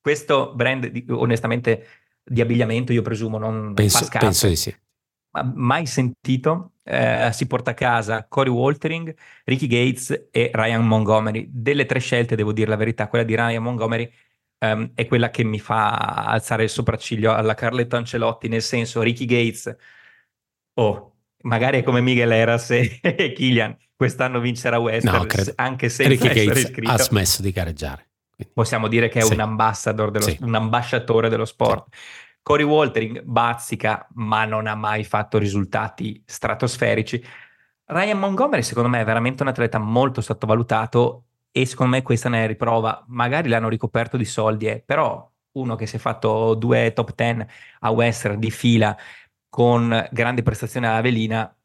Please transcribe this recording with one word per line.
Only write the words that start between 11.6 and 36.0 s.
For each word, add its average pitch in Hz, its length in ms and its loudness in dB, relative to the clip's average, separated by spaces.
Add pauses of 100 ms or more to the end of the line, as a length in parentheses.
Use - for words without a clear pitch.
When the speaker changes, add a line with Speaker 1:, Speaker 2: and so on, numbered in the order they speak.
Speaker 1:
tre 131 160 0
scelte, 120 340 0
devo 107 180 0
dire 107 180 0
la 107 60 2
verità, 110 320 -2
quella 117 160 0
di 113 100 -2
Ryan 117 280 0
Montgomery, 117 480 -4 (540)
ehm, 110 300 -2
è 113 120 -2
quella 117 220 2
che 117 160 -2
mi 107 140 -2
fa 107 320 0 (340)
alzare 110 380 0
il 110 80 0
sopracciglio 113 640 -2
alla 110 180 0
Carletto 120 440 -2
Ancelotti, 113 520 -4
nel 117 140 -2
senso, 117 400 -2
Ricky 120 240 0
Gates, 117 500 0 (1040)
oh, - 360 0 (260)
magari 120 380 0
è - 20 -4
come 123 180 2
Miguel 120 320 4
Eras 113 380 2
e, 123 300 0
<laughs> - 40 -20
e 165 280 0
Kylian, 120 440 0 (180)
quest'anno 127 460 0
vincerà 120 380 -2
Western, 113 360 0
Speaker 2:
No, - 120 4
credo. - 240 0
Speaker 1:
s-, - 60 -10
anche 127 340 -2
senza 135 200 4
Speaker 2:
Ricky 131 180 6
Speaker 1:
essere 113 180 6
Speaker 2:
Gates 127 160 4
Speaker 1:
iscritto. 113 280 -2
Speaker 2:
ha 120 60 4
smesso 101 460 2
di 98 80 0
gareggiare. 87 580 -6 (260)
Quindi - 200 -16
Speaker 1:
Possiamo 113 340 0
dire 113 220 2
che - 80 -2
è 113 40 4
Speaker 2:
Sì. 110 120 4
Speaker 1:
un 110 60 0
ambassador 107 680 0
dello 104 140 -2
Speaker 2:
Sì. 87 160 0
Speaker 1:
s-, - 0 -
un 117 140 -2
ambasciatore 113 720 0
dello 110 160 0
sport. 113 500 -2
Speaker 2:
Sì. - 320 -20 (140)
Speaker 1:
Corey 147 240 2
Waltering 131 600 0
bazzica, 117 880 -2
ma 110 320 -2
non 110 200 -4
ha 107 80 -4
mai 107 300 -4
fatto 107 320 -2
risultati 104 880 -2